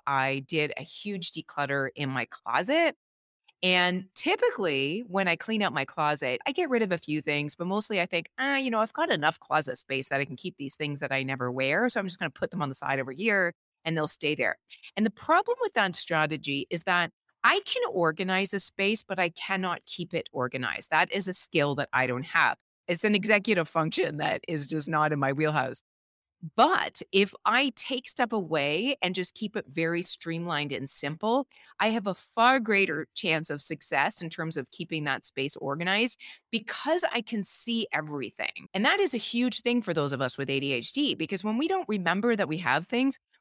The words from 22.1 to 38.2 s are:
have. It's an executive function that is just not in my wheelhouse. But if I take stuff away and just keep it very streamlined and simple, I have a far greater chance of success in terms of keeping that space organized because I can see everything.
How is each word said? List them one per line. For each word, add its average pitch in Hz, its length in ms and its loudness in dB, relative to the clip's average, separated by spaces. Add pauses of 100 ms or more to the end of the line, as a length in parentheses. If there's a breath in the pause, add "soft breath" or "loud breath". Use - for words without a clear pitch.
have. 135 340 2 (300)
It's 175 160 -2
an 208 120 4
executive 202 540 2
function 156 480 0
that 151 300 0
is 147 200 -4
just 156 220 -2
not 151 240 4
in 143 60 0
my 139 140 2
wheelhouse. 143 480 0 (760)
But 302 460 4 (100)
if 196 220 4 (120)
I 254 300 4
take - 340 -6
stuff 240 220 0
away 165 720 0
and 180 140 0
just 185 180 -2
keep 214 220 -6
it 208 120 -4
very 165 340 0
streamlined 165 720 -4
and 135 180 -6
simple, 220 580 0 (320 loud breath)
I 208 100 4
have 220 160 0
a 196 80 0
far 247 460 4
greater 196 540 2
chance 160 360 0
of 147 120 -4
success 156 600 -2
in 165 80 -6
terms 160 260 -6
of 139 160 -6
keeping 165 340 -6
that 135 200 -2
space 139 300 -4
organized 180 640 -2 (320 loud breath)
because 294 600 -2
I 240 100 -2
can 214 220 -6
see 226 480 -4
everything. 147 800 -6